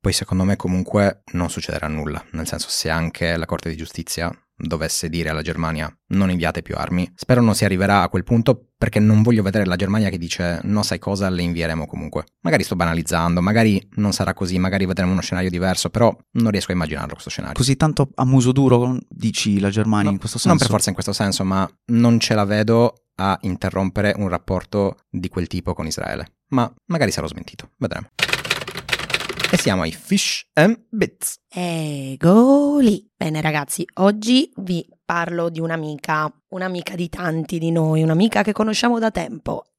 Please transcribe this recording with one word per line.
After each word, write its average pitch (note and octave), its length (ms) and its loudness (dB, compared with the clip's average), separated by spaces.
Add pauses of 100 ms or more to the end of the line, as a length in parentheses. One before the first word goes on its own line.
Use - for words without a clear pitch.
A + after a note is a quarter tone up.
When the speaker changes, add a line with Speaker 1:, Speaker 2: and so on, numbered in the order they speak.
Speaker 1:
Poi G2 120 0
secondo F#2+ 320 -2
me G2 120 2
comunque F#2+ 680 0 (100)
non F2 180 -2
succederà D#2 360 -6
nulla, D2+ 360 -6 (100)
nel D#2+ 140 -6
senso D#2+ 220 -8
se - 220 -4
anche E2 460 -2
la E2 100 -4
Corte E2 220 -6
di D#2+ 80 -6
Giustizia E2 540 -8 (260)
dovesse D#2+ 540 -4
dire E2 200 -2
alla D#2 120 -4
Germania: D#2+ 520 -4 (140)
"Non F#2+ 220 2
inviate E2+ 320 0
più - 140 -8
armi", F2 380 -2
spero B2 280 2
non A2 120 4
si G#2 120 2
arriverà G2 360 4
a F2+ 60 0
quel F#2 160 -2
punto, A#2 440 2 (100)
perché - 200 0
non G#2+ 240 8
voglio A2+ 200 4
vedere G2 240 2
la F2+ 100 0
Germania G2 320 0
che F#2 80 -4
dice: E2+ 460 -4
"No, G#2 200 0
sai F#2 160 -2
cosa, G2 300 -2
le F2+ 140 -2
invieremo E2 440 -2
comunque". D#2 380 -8 (160)
Magari D#3 220 2
sto - 140 -2
banalizzando, E2+ 680 0
magari G#2+ 440 2 (100)
non G#2 180 0
sarà F#2+ 180 -2
così, F#2 260 -4
magari F#2+ 280 0
vedremo F#2 260 0
uno F#2 80 0
scenario F2+ 300 -4
diverso, F2+ 400 -2
però A2+ 240 4 (180)
non A2+ 180 2
riesco - 200 -2
a F2+ 40 0
immaginarlo D#2 380 -4
questo - 180 -14
scenario. - 260 -8
Speaker 2:
Così C3+ 200 2
tanto D3 380 2
a C3 100 0
muso B2+ 280 6
duro, B2+ 540 4
dici, G2+ 540 0
la G2+ 100 2
Germania G#2 380 2
Speaker 1:
No, G2+ 40 2
Speaker 2:
in G2 60 -2
questo - 260 -6
Speaker 1:
non F3 120 4
Speaker 2:
senso? - 80 4
Speaker 1:
per A#2 60 0
forza G#2+ 180 0
in F#2+ 60 -2
questo G2 180 -4
senso, G2 320 -2
ma F#2+ 260 0 (220)
non A#2 280 6
ce - 140 0
la G#2+ 100 4
vedo A2 600 2 (120)
a F#2+ 260 0
interrompere F#2+ 760 0
un G2+ 140 -2
rapporto F#2 680 -2 (140)
di F#2 180 -6
quel F2+ 180 -4
tipo F2+ 280 -6
con D#2+ 120 -8
Israele. - 500 -8 (160)
Ma B2 180 0 (160)
magari D3 240 0
sarò D#2 160 -6
smentito, - 500 -14
vedremo. - 320 -6 (1400)
E F3+ 40 2
siamo F#2+ 260 0
ai D#2+ 80 -2
Fish - 640 -4
and G3 340 4
Bits. - 520 -4 (120)
Speaker 3:
Ego F3 1300 4
lì. A3+ 260 4 (120)
Bene D#3 240 -2
ragazzi, D#3 440 -4 (100)
oggi G#3+ 640 2
vi F3+ 280 -4 (180)
parlo E3+ 440 -2
di D#3+ 100 -8
un'amica, D#3 720 -4 (180)
un'amica F#3 440 -6
di F3 140 -4
tanti E3 500 -4
di E3 140 0
noi, D#3+ 300 2
un'amica F#3+ 400 2
che G#3 100 0
conosciamo A3 480 0
da A3 100 0
tempo. - 540 -8 (140)